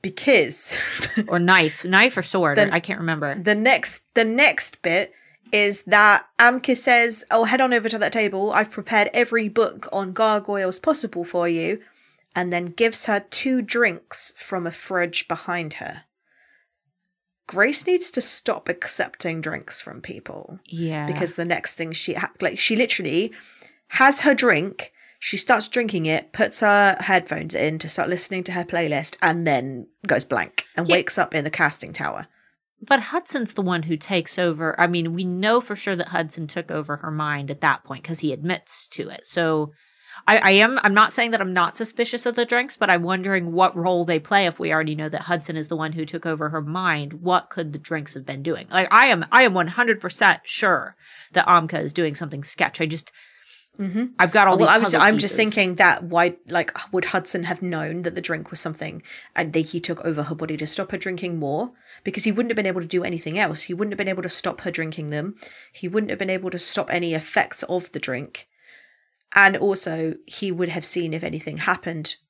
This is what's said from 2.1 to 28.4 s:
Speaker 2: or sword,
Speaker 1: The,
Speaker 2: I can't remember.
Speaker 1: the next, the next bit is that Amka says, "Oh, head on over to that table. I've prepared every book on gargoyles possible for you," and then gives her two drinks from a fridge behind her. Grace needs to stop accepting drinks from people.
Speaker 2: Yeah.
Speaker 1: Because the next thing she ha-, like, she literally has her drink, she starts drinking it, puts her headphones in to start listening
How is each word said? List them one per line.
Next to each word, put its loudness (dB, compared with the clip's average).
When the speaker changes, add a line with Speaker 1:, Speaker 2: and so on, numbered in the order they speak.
Speaker 2:
or -2
sword, 2
Speaker 1:
The, 4
Speaker 2:
I 2
can't -6
remember. -2
Speaker 1:
the 0
next, 2
the 4
next 0
bit -2
is 2
that 6
Amka 6
says, 2
"Oh, 4
head 2
on 4
over 2
to -4
that 0
table. 0
I've 2
prepared 0
every 2
book 0
on -4
gargoyles 0
possible -2
for -2
you," -2
and -2
then -4
gives -2
her 0
two -2
drinks -4
from -8
a -6
fridge -4
behind -6
her. -14
Grace 2
needs 2
to 0
stop -4
accepting -6
drinks -10
from -16
people. -16
Speaker 2:
Yeah. -6
Speaker 1:
Because -4
the -6
next -4
thing -8
she -6
ha-, -6
like, -2
she 0
literally 0
has 4
her 6
drink, 0
she -6
starts 2
drinking -2
it, -2
puts 0
her 6
headphones 0
in 0
to -8
start -2
listening -4